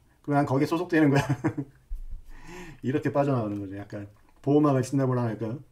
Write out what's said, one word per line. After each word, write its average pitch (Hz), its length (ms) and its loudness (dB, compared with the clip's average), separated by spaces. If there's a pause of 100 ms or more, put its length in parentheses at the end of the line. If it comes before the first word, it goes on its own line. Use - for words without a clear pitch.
(240)
그럼 143 140 0
난 143 80 4
거기에 127 200 2
소속되는 160 460 2
거야. 139 100 6
<laughs> - 1600 -6
이렇게 135 300 -2
빠져나가는 117 480 0
거죠. 98 180 -10
약간 101 300 -12 (340)
보호막을 143 400 4
친다고나 127 400 0
할까요? 117 380 -4 (120)